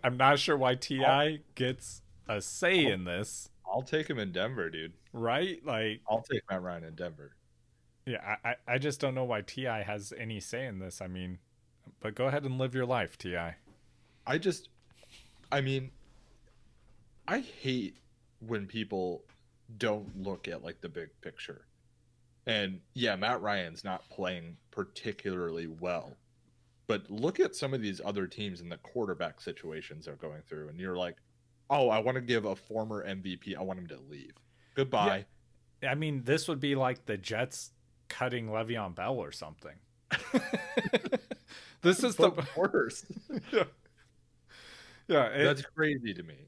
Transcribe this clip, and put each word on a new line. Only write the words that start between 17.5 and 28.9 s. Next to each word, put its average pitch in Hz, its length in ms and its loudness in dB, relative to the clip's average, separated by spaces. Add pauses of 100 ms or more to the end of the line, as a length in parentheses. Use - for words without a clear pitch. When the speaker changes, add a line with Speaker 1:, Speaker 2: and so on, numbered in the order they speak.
Speaker 2:
when 107 220 -2
people 98 560 -4 (540)
don't 104 440 0
look 95 280 -6
at, 85 160 -8
like, 85 160 -12
the 85 80 -10
big 80 200 -10 (120)
picture. - 400 -12 (840)
And, 101 360 0 (120)
yeah, 117 220 2
Matt 104 260 2
Ryan's 92 440 -2
not 92 240 -4
playing 87 480 -4 (140)
particularly 90 960 -4
well. 80 440 -2 (760)
But 101 240 2
look 127 280 0
at - 160 4
some 135 180 -2
of 127 80 0
these 98 220 -2
other 98 240 0
teams 92 340 -6
and 85 100 -10
the 82 60 -8
quarterback 92 640 -4